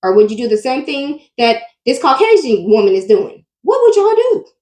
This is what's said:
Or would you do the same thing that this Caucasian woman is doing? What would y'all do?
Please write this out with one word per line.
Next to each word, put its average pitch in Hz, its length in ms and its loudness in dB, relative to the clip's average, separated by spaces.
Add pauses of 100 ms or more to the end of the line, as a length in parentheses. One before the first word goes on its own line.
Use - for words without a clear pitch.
Or 190 120 -2
would 214 160 4
you 220 60 -10
do 233 120 -6
the 214 80 0
same 262 280 -4
thing 285 360 -8 (180)
that 233 240 0 (220)
this 262 160 -2
Caucasian 269 720 0
woman 202 240 2
is 190 120 -2
doing? - 380 -2 (180)
What 494 200 0
would 466 140 4
y'all 415 180 2
do? 466 300 0 (180)